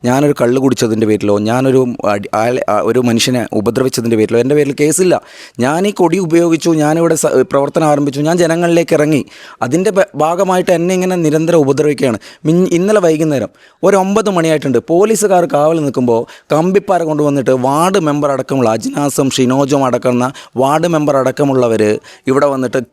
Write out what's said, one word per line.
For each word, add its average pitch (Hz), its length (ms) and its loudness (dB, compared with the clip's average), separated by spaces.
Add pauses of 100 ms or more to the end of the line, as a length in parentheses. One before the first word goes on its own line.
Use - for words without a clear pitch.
ഞാനൊരു 139 360 2
കള്ള് 123 220 2
കുടിച്ചതിൻ്റെ 113 460 0
പേരിലോ 104 300 0 (100)
ഞാനൊരു 131 320 2 (320)
അടി-, 101 160 -6 (100)
അയാളെ, 120 300 -2
ആ, 104 60 2 (140)
ഒരു 120 100 2 (100)
മനുഷ്യനെ 117 380 0 (120)
ഉപദ്രവിച്ചതിൻ്റെ 117 600 -2
പേരിലോ 110 200 2
എൻ്റെ 135 160 0
പേരിൽ 143 240 0
കേസില്ല. 160 420 0 (380)
ഞാൻ 156 280 0
ഈ 208 120 -2
കൊടി 170 180 2
ഉപയോഗിച്ചു, 170 520 0
ഞാനിവിടെ 160 460 2
സ-, - 160 0 (200)
പ്രവർത്തനം 143 400 0
ആരംഭിച്ചു, 143 360 -2
ഞാൻ 175 160 0
ജനങ്ങളിലേക്ക് 170 560 0
ഇറങ്ങി. 151 220 2 (400)
അതിൻ്റെ 170 300 -2
ഭ-, 190 160 0 (160)
ഭാഗമായിട്ട് 180 480 0
എന്നെ 175 220 0
ഇങ്ങനെ 185 220 -2
നിരന്തരം 160 420 0
ഉപദ്രവിക്കുകയാണ്. 135 600 0 (260)
മിൻ-, 175 320 2
ഇന്നലെ 202 300 2
വൈകുന്നേരം 156 420 0 (340)
ഒരു 196 200 2
ഒമ്പത് 202 260 0
മണിയായിട്ടുണ്ട്. 156 500 0 (140)
പോലീസുകാർ 196 600 2
കാവൽ 156 260 2
നിൽക്കുമ്പോൾ 123 420 0 (320)
കമ്പിപ്പാര 180 500 0
കൊണ്ടുവന്നിട്ട് 147 480 0
വാർഡ് 147 480 2
മെമ്പർ 147 320 0
അടക്കമുള്ള 131 380 0
അജ്നാസും 135 600 -2
ഷിനോജും 135 600 0
അടക്കുന്ന 123 440 -2 (240)
വാർഡ് 147 300 2
മെമ്പർ 151 280 0
അടക്കമുള്ളവർ 127 840 0 (280)
ഇവിടെ 139 180 2
വന്നിട്ട് 131 360 -2 (120)